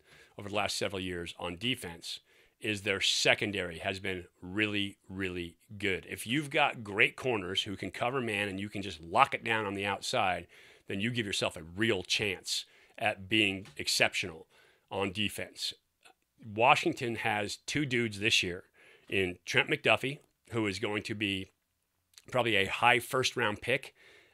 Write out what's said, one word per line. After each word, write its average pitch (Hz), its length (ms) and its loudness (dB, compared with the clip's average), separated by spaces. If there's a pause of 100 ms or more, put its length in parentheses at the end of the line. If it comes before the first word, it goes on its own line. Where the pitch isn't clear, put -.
(380)
over 101 120 -10
the 101 40 -4
last 101 220 0
several 98 240 -2
years 87 380 -6
on 87 180 -6
defense 98 640 -6 (400)
is 107 220 -2
their 98 180 0
secondary 98 800 2
has 101 200 -4
been 92 280 -6 (160)
really, 101 560 -2 (100)
really 90 480 -6 (220)
good. 92 320 -2
If 95 160 -10
you've 139 240 -2
got 139 340 0
great 104 320 2
corners 98 460 0
who 98 140 -6
can 98 160 -8
cover 127 280 -2
man 104 280 0
and 95 120 -4
you 104 80 -4
can 101 140 -6
just 90 180 -8
lock 95 320 4
it 113 100 -6
down 110 220 0
on 101 100 -4
the 101 120 -4
outside, 95 640 -2 (380)
then 98 140 -6
you 113 100 0
give 117 140 -2
yourself 101 320 -2
a 82 60 -12
real 95 400 0
chance - 640 -2 (320)
at 101 280 -2
being 101 420 2 (100)
exceptional 95 720 0 (420)
on 98 220 0
defense. - 600 -4 (720)
Washington 120 720 4
has 107 500 0
two 147 220 -2
dudes 117 340 0
this 107 220 4
year 92 220 -4 (440)
in 92 380 0
Trent 131 240 2
McDuffie, 135 480 2 (320)
who 110 160 0
is 98 120 -2
going 104 240 -2
to 113 120 -6
be 98 360 -4 (800)
probably 117 240 4
a 98 80 6
high 120 340 6
first - 380 0
round 107 240 2
pick - 340 -2 (400)